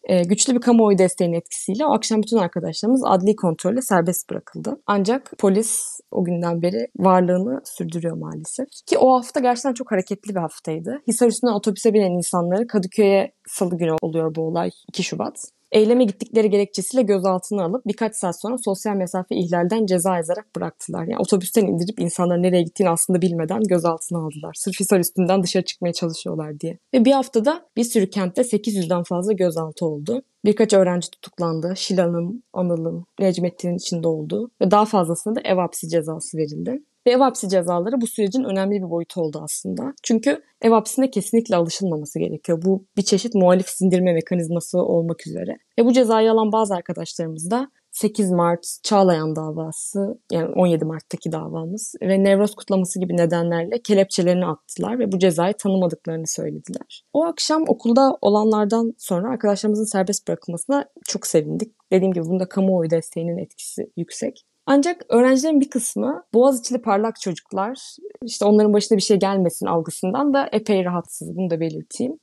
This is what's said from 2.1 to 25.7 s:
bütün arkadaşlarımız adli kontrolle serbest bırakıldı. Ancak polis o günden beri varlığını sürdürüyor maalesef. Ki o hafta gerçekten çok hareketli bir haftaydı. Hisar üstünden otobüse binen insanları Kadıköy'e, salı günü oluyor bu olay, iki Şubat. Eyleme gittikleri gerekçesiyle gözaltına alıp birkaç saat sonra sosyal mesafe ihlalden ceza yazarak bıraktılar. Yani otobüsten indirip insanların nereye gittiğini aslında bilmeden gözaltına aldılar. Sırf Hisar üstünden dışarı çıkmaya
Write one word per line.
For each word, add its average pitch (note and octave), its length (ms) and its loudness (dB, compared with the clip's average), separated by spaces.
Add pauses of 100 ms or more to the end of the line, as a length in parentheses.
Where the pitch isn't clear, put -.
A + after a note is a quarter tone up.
bütün A3 140 0
arkadaşlarımız F#3+ 680 0
adli G3 320 4
kontrolle F#3 460 0
serbest F3+ 480 0
bırakıldı. - 560 -8
Ancak G#3 520 0
polis - 640 0 (100)
o F#3 140 -2
günden E3+ 380 -2
beri G3+ 260 -2 (100)
varlığını F#3 640 4
sürdürüyor E3 520 -6
maalesef. D#3+ 520 -10 (180)
Ki - 120 2
o C4 140 6
hafta B3+ 280 0
gerçekten B3 340 0
çok B3 180 -8
hareketli G3 420 -4
bir F#3 60 -2
haftaydı. E3 680 -8
Hisar A#3+ 180 2
üstünden A#3 260 0
otobüse G3+ 420 0
binen G3+ 160 4
insanları F3 560 -2
Kadıköy'e, G3 680 2 (160)
salı F3+ 300 -4
günü E3 140 0 (100)
oluyor D#3+ 320 -2
bu D#3+ 80 -4
olay, E3+ 280 -2 (180)
iki - 140 -6
Şubat. - 420 -6 (280)
Eyleme A#3 320 6
gittikleri G#3+ 460 0
gerekçesiyle G3+ 520 0
gözaltına F#3+ 640 0
alıp G#3+ 220 -4
birkaç G#3+ 300 -4
saat F3 240 -4
sonra A#3 180 -6
sosyal G#3 360 -4
mesafe F#3 400 -4
ihlalden F3+ 520 0
ceza F3+ 300 0
yazarak F3 400 -6
bıraktılar. E3+ 440 -8
Yani E3 180 -6
otobüsten F#3+ 480 2
indirip F3 340 -4
insanların F3 420 0
nereye F3+ 200 4
gittiğini E3+ 280 0
aslında E3+ 320 0
bilmeden F3 460 -2
gözaltına E3+ 500 0
aldılar. D#3 360 -8
Sırf - 260 -6
Hisar F#3+ 200 4
üstünden F#3 420 2
dışarı F3+ 220 0
çıkmaya F3 280 -6